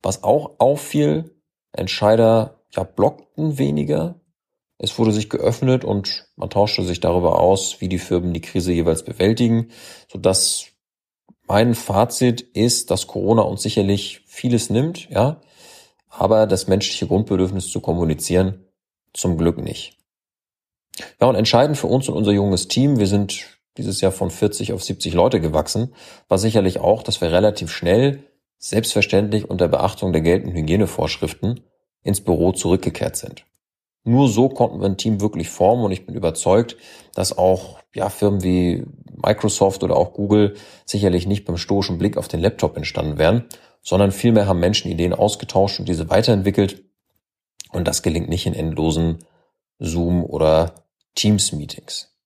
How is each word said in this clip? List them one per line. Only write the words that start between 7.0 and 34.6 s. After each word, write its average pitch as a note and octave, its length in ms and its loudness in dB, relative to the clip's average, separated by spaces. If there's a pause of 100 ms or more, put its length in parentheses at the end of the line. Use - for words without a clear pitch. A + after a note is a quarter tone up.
aus, F#2+ 400 2
wie F2+ 80 -6
die F2+ 120 -2
Firmen F2 340 -2
die E2 80 -6
Krise F2+ 320 -4
jeweils E2 300 0
bewältigen, A2+ 680 0 (420)
sodass - 560 0 (800)
mein A2 280 4
Fazit A#2 680 0
ist, - 500 -2
dass - 160 -2
Corona G#2 360 2
uns - 180 -4
sicherlich G2+ 640 -2
vieles A#2+ 440 -2
nimmt, D3+ 400 -2
ja, C3 320 0 (680)
aber G#2+ 380 2
das G2 200 -2
menschliche - 400 0
Grundbedürfnis F#2+ 640 -2
zu - 120 -8
kommunizieren F2 840 -2 (480)
zum F2+ 240 -2
Glück E2 220 0
nicht. - 380 -10 (1200)
Ja, A#2 60 6
und B2+ 80 4
entscheidend A#2+ 420 2
für - 100 -4
uns C3 220 0
und F2 60 -4
unser G#2 160 0
junges G2+ 360 2
Team, C#3 300 2
wir G#2+ 80 2
sind G2+ 400 -2 (320)
dieses - 240 -6
Jahr F#2+ 120 2
von F#2 180 -4
vierzig G#2 420 -2
auf G2 100 -6
siebzig - 300 -6
Leute F#2+ 260 4
gewachsen, D#2+ 540 -2 (360)
war G2 100 2
sicherlich G#2 400 2
auch, G#2 240 2
dass - 180 -6
wir E2 100 0
relativ F#2 380 2
schnell, C3 540 0 (340)
selbstverständlich G#2 920 0
unter F2 180 0
Beachtung E2+ 460 0
der D#2 80 2
geltenden E2+ 360 0
Hygienevorschriften, E2 1000 -2 (420)
ins - 200 -2
Büro F2 320 2
zurückgekehrt - 640 -2
sind. - 280 -14 (580)
Nur B2+ 260 4
so A#2 200 4
konnten B2+ 300 -2